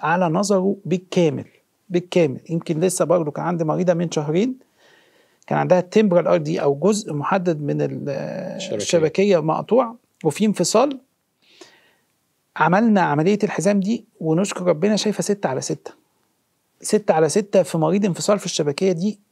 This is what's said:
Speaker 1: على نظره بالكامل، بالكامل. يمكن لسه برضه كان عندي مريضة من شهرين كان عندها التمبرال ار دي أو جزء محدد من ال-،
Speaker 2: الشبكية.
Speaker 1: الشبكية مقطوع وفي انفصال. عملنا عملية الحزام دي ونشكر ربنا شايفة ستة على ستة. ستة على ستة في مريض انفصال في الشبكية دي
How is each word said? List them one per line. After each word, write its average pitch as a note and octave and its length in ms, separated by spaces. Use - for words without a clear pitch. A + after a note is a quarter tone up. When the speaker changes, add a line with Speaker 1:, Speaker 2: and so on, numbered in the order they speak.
Speaker 1:
على E3+ 260
نظره G3 560
بالكامل، E3+ 600
بالكامل. E3+ 520
يمكن E3 300
لسه F3+ 240
برضه D3+ 260
كان D3 140
عندي E3+ 200
مريضة E3+ 300
من E3 160
شهرين F3 480
كان D3 120
عندها D3 200
التمبرال F3+ 480
ار F3 100
دي D#3 260
أو C#3+ 120
جزء G3 380
محدد E3 480
من D3 220
ال-، C#3 260
Speaker 2:
الشبكية. - 680
Speaker 1:
الشبكية E3+ 680
مقطوع A3+ 520
وفي E3 220
انفصال. A#3 540
عملنا F#3+ 440
عملية D#3+ 440
الحزام G3 360
دي G#3+ 240
ونشكر F3+ 460
ربنا F3+ 300
شايفة F#3+ 260
ستة G3+ 260
على D#3+ 120
ستة. - 320
ستة G#3 340
على D#3+ 140
ستة G3+ 340
في E3 160
مريض F3 260
انفصال G3 340
في - 80
الشبكية F3 460
دي F#3 280